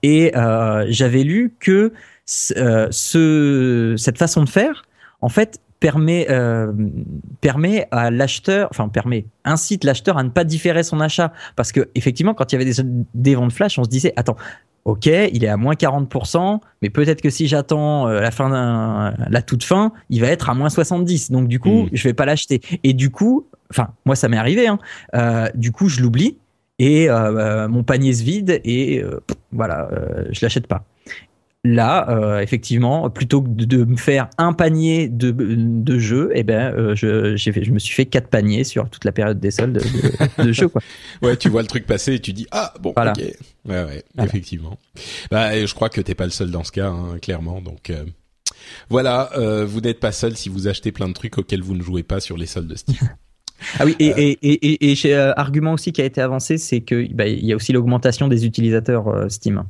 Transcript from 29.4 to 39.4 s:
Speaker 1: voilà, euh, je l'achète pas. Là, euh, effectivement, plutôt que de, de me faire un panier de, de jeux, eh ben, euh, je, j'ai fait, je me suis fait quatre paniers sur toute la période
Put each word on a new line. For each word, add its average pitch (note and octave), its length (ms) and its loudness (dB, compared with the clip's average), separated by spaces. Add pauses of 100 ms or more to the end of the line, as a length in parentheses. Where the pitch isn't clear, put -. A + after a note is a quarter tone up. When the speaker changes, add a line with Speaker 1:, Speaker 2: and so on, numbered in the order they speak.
Speaker 1:
voilà, F#2 400 -4
euh, - 400 -6
je - 100 -8
l'achète - 240 -2
pas. - 180 -4 (840)
Là, A#2+ 440 2
euh, G#2+ 300 0
effectivement, B2 680 0
plutôt C3+ 320 0
que C3 80 -2
de, A2+ 160 -2
de B2 200 4
me B2 120 2
faire C3+ 400 2
un E3+ 160 2
panier D#3+ 560 2
de, A#2+ 260 0
de A#2 640 0
jeux, A#2+ 360 0
eh B2 80 0
ben, A2+ 320 0
euh, G#2+ 200 0
je, G#2+ 420 0
j'ai G#2+ 160 -2
fait, - 120 0
je A#2 80 0
me G#2+ 60 2
suis - 160 -6
fait C3+ 100 2
quatre C3 240 -2
paniers G#2 360 2
sur A#2+ 260 -4
toute - 160 -8
la G2+ 60 0
période G#2 280 -2